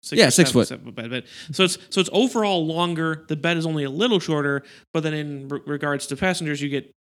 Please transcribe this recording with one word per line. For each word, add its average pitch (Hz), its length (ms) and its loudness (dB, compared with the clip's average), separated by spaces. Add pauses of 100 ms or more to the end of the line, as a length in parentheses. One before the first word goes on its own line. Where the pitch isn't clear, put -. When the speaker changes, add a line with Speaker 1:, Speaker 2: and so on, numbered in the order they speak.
Speaker 1:
six - 180 0
Speaker 2:
Yeah, 170 80 8
Speaker 1:
or - 20 6
Speaker 2:
six 143 220 6
Speaker 1:
seven 117 140 6
Speaker 2:
foot. - 180 -12
Speaker 1:
foot 113 100 -14
bed. 117 160 -10
But, 123 140 -6 (320)
so 185 80 4
it's, 180 140 0 (120)
so 196 100 0
it's 175 120 0
overall 208 540 2
longer. 165 640 -2
The 156 80 -2
bed 170 200 0
is 165 100 -2
only 156 180 -2
a 135 60 -4
little 196 300 2
shorter, 143 420 0 (320)
but 160 80 0
then 156 120 -2
in 143 340 -8
re-, 143 180 -6
regards 143 420 -2
to 139 80 -4
passengers, 165 460 0
you 143 60 -2
get 139 220 -6 (100)